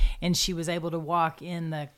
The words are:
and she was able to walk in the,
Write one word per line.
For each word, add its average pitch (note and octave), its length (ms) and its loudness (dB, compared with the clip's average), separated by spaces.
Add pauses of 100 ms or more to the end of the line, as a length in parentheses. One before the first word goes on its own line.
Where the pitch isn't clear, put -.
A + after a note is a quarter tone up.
(220)
and F3 160 2
she - 160 0
was E3 160 -4
able E3+ 220 -2
to E3 80 -2
walk D#3+ 420 0
in E3 300 -6
the, D3+ 260 -6